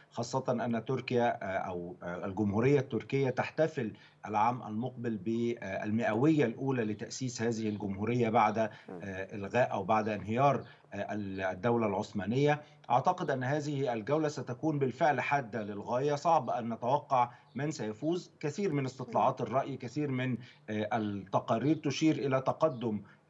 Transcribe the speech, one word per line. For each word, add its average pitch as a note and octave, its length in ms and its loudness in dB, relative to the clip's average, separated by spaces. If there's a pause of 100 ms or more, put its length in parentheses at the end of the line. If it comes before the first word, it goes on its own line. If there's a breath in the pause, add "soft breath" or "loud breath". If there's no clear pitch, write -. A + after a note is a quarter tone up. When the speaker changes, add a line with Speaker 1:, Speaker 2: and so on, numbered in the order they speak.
(120)
Speaker 1:
خاصة B2+ 380 -2
أن A#2 360 -2
تركيا، A#2+ 580 0
آه، F#2+ 140 -2
أو، F2+ 460 -6
آه، F2 220 -6
الجمهورية G#2+ 540 4
التركية C3 500 -2
تحتفل B2 640 0 (320 loud breath)
العام G#2+ 380 2
المقبل A#2 540 -4
بالمئوية A2+ 1300 2
الأولى B2 380 -2
لتأسيس A2+ 580 -6
هذه A2+ 280 0
الجمهورية G#2+ 600 0
بعد، A2 300 4
Speaker 2:
مم. A2 100 0 (340 loud breath)
Speaker 1:
آه، F#2+ 320 -8
إلغاء G#2 360 0
أو G#2 120 -4
بعد A2 260 2
انهيار، A2 460 2 (380 loud breath)
آه، G2+ 140 -6 (440)
الدولة A2+ 360 2
العثمانية. A2 760 0 (280 loud breath)
أعتقد D3 420 2
أن C3 120 -2
هذه C#3 500 0
الجولة C#3 340 0
ستكون D3 520 -2
بالفعل C3+ 420 2
حادة A#2 400 -2
للغاية، G#2+ 540 -2
صعب C#3 340 2
أن A#2 240 -2
نتوقع B2+ 560 2 (260 loud breath)
من D3 160 -2
سيفوز. D3 680 -4
كثير D#3 340 -2
من C#3 120 0
استطلاعات B2+ 560 0
Speaker 2:
مم. C3 60 -2
Speaker 1:
الرأي، C3 300 -2
كثير C#3 340 -4
من، B2+ 260 0 (320 loud breath)
آه، G#2+ 280 0
التقارير A2 800 0
تشير D#3 400 2
إلى C3+ 260 2
تقدم، B2 600 0 (280 loud breath)